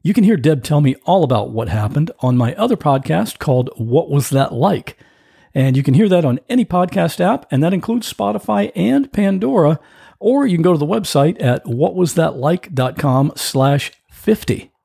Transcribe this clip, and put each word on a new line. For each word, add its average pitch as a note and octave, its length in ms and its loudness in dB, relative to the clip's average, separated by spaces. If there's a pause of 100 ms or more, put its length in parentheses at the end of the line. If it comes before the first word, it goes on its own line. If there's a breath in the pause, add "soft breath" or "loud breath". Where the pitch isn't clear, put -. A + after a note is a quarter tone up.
You F3 120 0
can A#3 100 4
hear G#3 140 4
Deb C#3 260 0
tell D3 160 0
me C#3 240 2
all F3 220 2
about A#2+ 260 -2
what A2 160 -4
happened G#2+ 420 -2 (120)
on B2+ 160 2
my A#2+ 180 0
other A#3 220 0
podcast D#3 600 -2
called B2+ 380 0
What A#2+ 340 0
Was C#3+ 200 0
That C3+ 240 0
Like? D#3 440 -2 (560 soft breath)
And C3 220 2
you C#3 80 2
can C3+ 100 2
hear G3+ 140 4
that F3+ 160 2
on B2 240 0
any B3 160 0
podcast F3+ 560 -2
app, G3+ 320 0
and C3 100 0
that E3+ 120 2
includes A3+ 380 -4
Spotify G#3 680 -2
and C4 340 0
Pandora, G3 680 0 (400 soft breath)
or C4+ 300 0
you F3+ 80 0
can D#3+ 80 0
go F3+ 80 4
to E3 80 2
the D3 60 0
website E3 580 0
at B2 240 -2
what C#3+ 280 -2
was F3+ 180 0
that D#3+ 240 0
like D#3+ 360 -4
dot B2+ 240 -4
com C3+ 380 0
slash C#3 560 0 (180)
fifty. - 640 -4 (140)